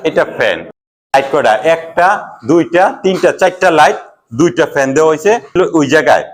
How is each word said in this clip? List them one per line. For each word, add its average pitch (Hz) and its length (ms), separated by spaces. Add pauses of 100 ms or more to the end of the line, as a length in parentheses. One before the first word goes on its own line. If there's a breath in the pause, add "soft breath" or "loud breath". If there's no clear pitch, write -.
এটা 156 160 (120)
ফ্যান। 104 220 (560)
লাইট 135 180
কয়টা? 151 220 (200)
একটা, - 340 (420)
দুইটা, 170 320 (200)
তিনটা, 185 280 (100)
চারটা 185 280 (120)
লাইট, 185 180 (420)
দুইটা 165 320
ফ্যান 139 240
দেওয়া 156 140
হয়েছে 156 220 (460)
ওই 147 160
জায়গায়। 127 400